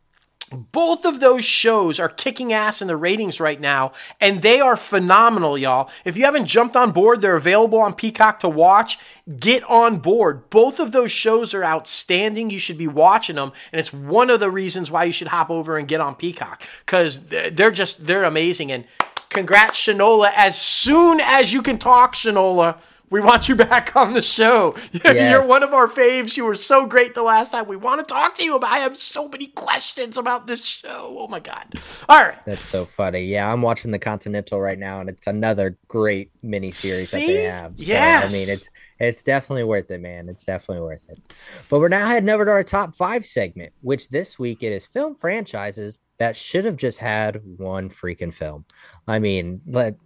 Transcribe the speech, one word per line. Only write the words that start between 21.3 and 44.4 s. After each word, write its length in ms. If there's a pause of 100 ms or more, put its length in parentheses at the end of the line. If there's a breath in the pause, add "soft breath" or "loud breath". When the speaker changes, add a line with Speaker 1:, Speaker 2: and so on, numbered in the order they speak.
Speaker 1:
you 80
can 160
talk, 380
Shanola, 640 (320 soft breath)
we 120
want 280
you 60
back 400
on 200
the 60
show. 540 (100)
<laughs> 60 (140)
You're 100
Speaker 2:
Yes. 340
Speaker 1:
one 140
of 100
our 140
faves. 500
You 80
were 120
so 300
great 280
the 80
last 300
time. 160
We 80
wanna 260
talk 320
to 80
you 140
about, 160
I 60
have 180
so 320
many 180
questions 720
about 300
this 160
show. 520
Oh 120
my 100
God. 280 (420 loud breath)
All 120
right. 140 (100)
Speaker 2:
That's 220
so 180
funny. 380
Yeah, 300
I'm 100
watching 300
The 80
Continental 600
right 180
now, 220
and 80
it's 200
another 580
great 460 (120)
miniseries 680
that 80
Speaker 1:
See? 160
Speaker 2:
they 80
have. 320
So, 80
Speaker 1:
Yes. 500
Speaker 2:
I 20
mean, 120
it's, 200 (300 soft breath)
it's 240
definitely 420
worth 280
it, 80
man. 280
It's 160
definitely 380
worth 260
it. 100 (500 loud breath)
But 100
we're 100
now 200
heading 220
over 140
to 60
our 140
top 320
five 280
segment, 480 (100)
which 260
this 280
week 280